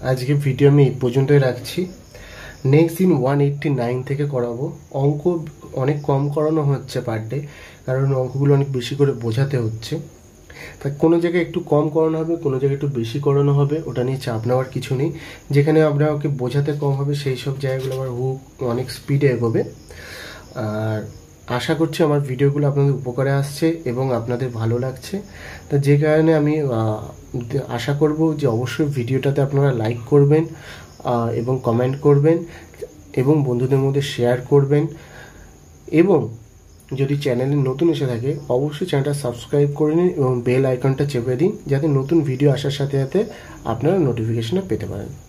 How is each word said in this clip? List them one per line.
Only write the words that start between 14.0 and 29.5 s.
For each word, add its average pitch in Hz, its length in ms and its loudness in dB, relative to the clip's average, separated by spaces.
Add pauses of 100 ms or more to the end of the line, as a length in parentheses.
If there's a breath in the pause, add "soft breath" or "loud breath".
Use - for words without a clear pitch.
নিয়ে 131 140 -2
চাপ 113 300 -4
নেওয়ার 127 180 2
কিছু 127 300 -4
নেই। 131 160 -2 (400 loud breath)
যেখানে 151 320 4
আপনাকে 151 440 2
বোঝাতে 139 460 -2
কম 143 180 -2
হবে 139 240 -2
সেই 135 220 -4
সব 131 220 -6
জায়গাগুলো 131 360 -4
আমার 131 140 -6
হুক 131 540 -6
অনেক 120 280 -2
স্পিডে 143 360 0
এগোবে। 120 360 2 (920 loud breath)
আর 107 520 -4 (400)
আশা 123 280 -2
করছি 156 280 0
আমার 147 160 4
ভিডিওগুলো 143 480 0
আপনাদের 139 240 2
উপকারে 127 400 -2
আসছে 160 540 0
এবং 127 280 0
আপনাদের 120 360 -2
ভালো 113 300 -2
লাগছে। 131 420 -6 (480 loud breath)
তা 143 80 0
যে 143 200 4
কারণে 156 380 4
আমি, 151 260 2
আহ, 143 60 0 (1000)
আশা 120 260 -4
করব 151 440 2
যে 143 100 0
অবশ্যই 120 380 0
ভিডিওটাতে 135 560 0
আপনারা 139 320 2